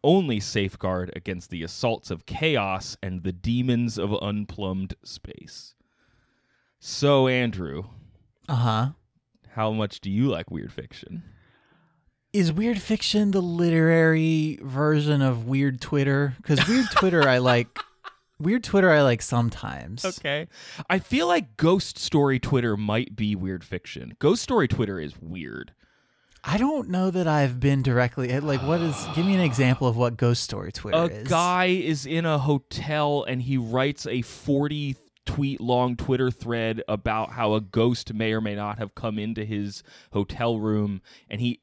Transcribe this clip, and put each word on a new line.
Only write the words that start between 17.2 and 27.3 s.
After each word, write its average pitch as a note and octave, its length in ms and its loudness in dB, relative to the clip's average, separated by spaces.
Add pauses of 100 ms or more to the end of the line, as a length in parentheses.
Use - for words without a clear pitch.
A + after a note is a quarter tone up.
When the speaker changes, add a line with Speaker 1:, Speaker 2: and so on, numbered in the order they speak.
Speaker 2:
I B2+ 100 6
like, B2 400 2 (300)
Speaker 1:
<laughs> - 300 -20
Speaker 2:
weird G#3 240 0
Twitter F#3 280 4
I D3+ 120 8
like A#2+ 200 4
sometimes. G#2+ 800 -2
Speaker 1:
Okay. D#3 440 -4 (420)
I F#3 80 4
feel D4 280 0
like B3+ 300 0
ghost F3+ 420 2
story C#3 400 2
Twitter A#2+ 380 0
might G#2+ 400 -2
be G#2 180 0
weird F#2 300 -6
fiction. - 540 -12
Ghost F3+ 240 4
story G#3+ 260 0
Twitter G2+ 320 -2
is D2+ 180 -8
weird. D2 540 -12 (760)
Speaker 2:
I F3 100 2
don't C4+ 300 0
know F#3 220 0
that F3+ 160 0
I've C#3+ 320 2